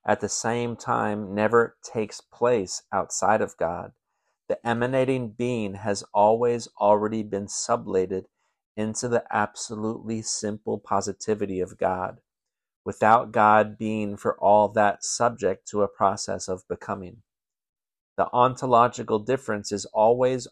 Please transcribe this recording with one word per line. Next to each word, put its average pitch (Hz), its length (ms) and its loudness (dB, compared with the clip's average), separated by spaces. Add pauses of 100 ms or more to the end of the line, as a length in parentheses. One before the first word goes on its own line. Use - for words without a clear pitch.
at 107 140 0
the 104 80 -4
same 120 480 -4
time 107 580 -4
never 113 480 2
takes - 380 -6
place 117 600 -2 (100)
outside 101 480 2
of 101 160 -4
God, 87 360 -4 (560)
the - 160 -4
emanating 123 680 0
being 113 440 -4
has 101 380 -4
always 117 560 2 (100)
already 107 440 2
been 104 240 -6
sublated 95 800 -2 (500)
into 110 320 -4
the 117 220 0
absolutely 110 920 -4
simple 107 600 -6
positivity 101 800 -4
of 90 180 -6
God, 92 400 -2 (680)
without 107 460 2
God 107 480 4
being 107 380 -4
for - 240 -4
all 104 300 4
that 107 340 0
subject 107 640 -2
to 104 140 -2
a 98 60 0
process 98 600 -2
of 92 200 -8
becoming. 98 540 -10 (960)
The 87 160 0
ontological 120 880 2
difference 110 500 -4
is 101 160 -4
always 123 640 2